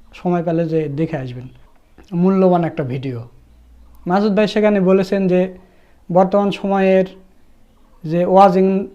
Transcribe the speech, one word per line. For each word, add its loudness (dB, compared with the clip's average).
সময় -4
পেলে -2
যে -4
দেখে -6
আসবেন, -12
মূল্যবান 2
একটা -6
ভিডিও। -8
মাসুদ 0
ভাই 2
সেখানে 0
বলেছেন 0
যে 0
বর্তমান 2
সময়ের 0
যে -2
ওয়াজিন, 4